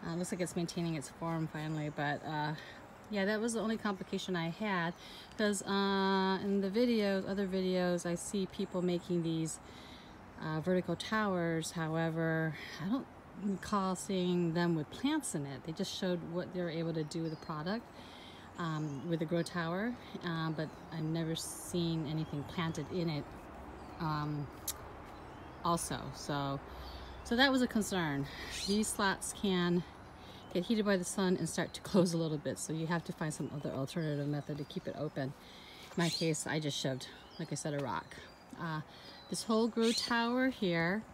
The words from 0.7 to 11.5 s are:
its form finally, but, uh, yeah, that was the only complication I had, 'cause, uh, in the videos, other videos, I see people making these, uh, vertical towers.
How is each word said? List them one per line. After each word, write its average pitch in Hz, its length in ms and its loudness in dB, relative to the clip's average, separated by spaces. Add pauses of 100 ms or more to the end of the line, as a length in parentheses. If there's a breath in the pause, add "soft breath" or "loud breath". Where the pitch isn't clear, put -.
its 139 140 -4
form 165 440 -2
finally, 151 420 -2
but, 147 300 0
uh, 151 280 0 (580 loud breath)
yeah, 202 140 2
that 208 160 2
was 226 140 0
the 220 60 2
only 220 160 2
complication 196 600 -2
I 165 140 2
had, 175 440 0 (420 loud breath)
'cause, 208 260 4
uh, 196 800 4
in 202 180 4
the 196 100 2
videos, 208 580 4
other 196 180 2
videos, 180 600 4
I 175 80 2
see 190 320 0
people 185 360 -2
making 175 400 2
these, 160 360 0 (840 loud breath)
uh, 156 200 -2
vertical 175 360 2
towers. 175 760 2